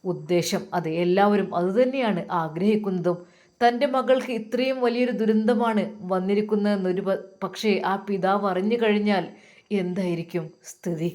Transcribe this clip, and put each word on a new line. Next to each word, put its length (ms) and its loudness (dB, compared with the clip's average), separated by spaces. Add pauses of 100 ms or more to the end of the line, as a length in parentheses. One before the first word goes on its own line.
ഉദ്ദേശം. 580 -2 (120)
അത് 140 -2
എല്ലാവരും 640 2
അതുതന്നെയാണ് 760 2
ആഗ്രഹിക്കുന്നതും. 880 0 (420)
തൻ്റെ 260 4
മകൾക്ക് 460 0
ഇത്രയും 480 -2
വലിയൊരു 320 2
ദുരന്തമാണ് 680 2 (200)
വന്നിരിക്കുന്നതെന്നൊരു 1000 0
പ-, 200 -2 (160)
പക്ഷേ 340 -2 (140)
ആ 100 0
പിതാവ് 520 0
അറിഞ്ഞു 280 0
കഴിഞ്ഞാൽ 480 2 (480)
എന്തായിരിക്കും 720 -2 (200)
സ്ഥിതി? 500 -4